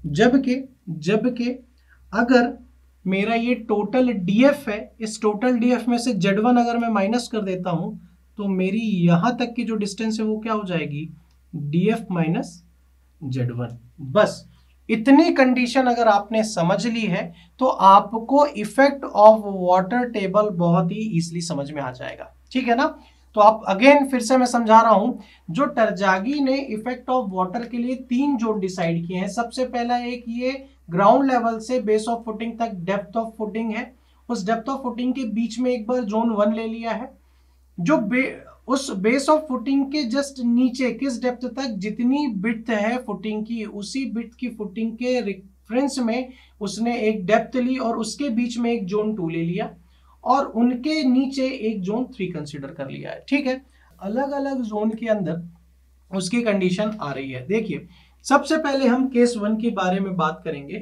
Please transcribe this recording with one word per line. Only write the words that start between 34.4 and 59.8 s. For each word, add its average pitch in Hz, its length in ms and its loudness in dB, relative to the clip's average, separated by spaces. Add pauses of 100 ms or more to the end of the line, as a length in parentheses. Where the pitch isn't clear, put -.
depth 226 280 -2
of 269 120 -8
footing 247 300 -4
के 269 160 -6
बीच 226 260 -4
में 254 120 0
एक 226 160 -4
बार 247 180 -2
zone 220 340 0
one 214 160 2
ले 226 120 -4
लिया 226 240 -8
है, 220 260 -8 (640)
जो 277 160 2
बे-, 247 380 0 (340)
उस 269 240 -2
base 226 360 0
of 311 100 6
footing 277 540 -2
के 294 180 -2
just 269 340 -4
नीचे 247 460 2
किस 240 320 -6
depth 247 240 -4
तक 269 200 -6
जितनी 233 600 -2
width 226 440 -4
है 220 280 -2
footing 214 480 -6
की, 226 180 -8
उसी 202 400 -8
width 233 300 -8
की 247 140 -8
footing 220 440 -6
के 247 280 -2
reference 226 800 -6
में 247 340 -4 (280)
उसने 226 380 -4
एक 214 280 -2
depth 226 300 2
ली 254 200 0
और 226 220 -2
उसके 285 300 -6
बीच 233 300 -2
में 233 140 0
एक 196 140 -2
zone 214 300 -2
two 170 120 -4
ले 165 140 -2
लिया 180 340 -4 (480)
और 277 220 4
उनके 254 580 0
नीचे 262 440 2
एक 208 340 -4
zone 220 220 -2
three 190 220 -6
consider 147 420 -10
कर 139 220 -10
लिया 143 200 -12
है। - 180 -14
ठीक 262 180 0
है, 262 200 -4 (340)
अलग-अलग 269 640 -4
zone 214 280 -2
के 233 160 -8
अंदर 175 360 -2 (720)
उसकी 196 280 -2
condition 202 580 0
आ 143 120 -6
रही 135 180 -8
है। 127 160 -10
देखिए, 190 400 -4 (360)
सबसे 285 340 2
पहले 277 300 0
हम 262 220 2
case 240 280 4
one 208 200 -2
के 226 140 -2
बारे 185 300 0